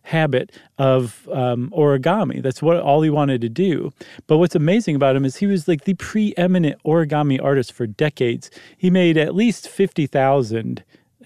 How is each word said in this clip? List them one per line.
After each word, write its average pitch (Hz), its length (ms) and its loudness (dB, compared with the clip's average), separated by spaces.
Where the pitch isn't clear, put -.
habit 156 480 -2
of, 131 520 0
um, 123 460 -4
origami. 143 640 0
That's 131 200 -6
what, 170 180 2
all 147 220 2
he 156 80 2
wanted 139 320 0
to 117 60 -2
do. 151 440 -2
But 156 120 4
what's 175 180 2
amazing 170 400 0
about 135 180 2
him 139 100 0
is 131 120 -4
he 202 100 -2
was, 196 220 -2
like, 165 160 -2
the 196 100 0
preeminent 185 880 -2
origami 151 580 0
artist 139 300 0
for 120 140 -6
decades. 120 640 -4
He 185 120 0
made 175 280 4
at 156 160 0
least 214 340 -2
fifty 175 380 -2
thousand 123 760 0